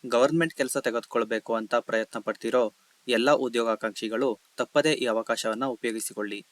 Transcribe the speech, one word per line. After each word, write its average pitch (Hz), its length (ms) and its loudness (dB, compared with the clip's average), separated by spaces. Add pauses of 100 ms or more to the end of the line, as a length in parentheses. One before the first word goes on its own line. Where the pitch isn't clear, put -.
ಗವರ್ನಮೆಂಟ್ 147 480 4
ಕೆಲಸ 131 220 -2
ತೆಗೆದುಕೊಳ್ಬೇಕು 113 760 -2
ಅಂತ 110 200 -2
ಪ್ರಯತ್ನ 113 460 -2
ಪಡ್ತಿರೋ 113 540 0 (340)
ಎಲ್ಲ 120 220 4
ಉದ್ಯೋಗಾಕಾಂಕ್ಷಿಗಳು 117 1080 0 (160)
ತಪ್ಪದೇ 147 360 2
ಈ 127 120 -2
ಅವಕಾಶವನ್ನ 113 600 -2
ಉಪಯೋಗಿಸಿಕೊಳ್ಳಿ. 110 880 -6